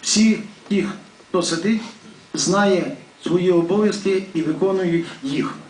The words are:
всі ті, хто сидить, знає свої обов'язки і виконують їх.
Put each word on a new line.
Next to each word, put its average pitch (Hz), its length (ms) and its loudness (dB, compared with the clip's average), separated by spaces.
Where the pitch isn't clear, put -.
всі 214 380 2
ті, 196 180 0
хто 180 80 2
сидить, 185 400 -2
знає 185 580 2
свої 180 280 2
обов'язки 190 720 2
і 160 80 -2
виконують 170 640 0
їх. 135 320 -4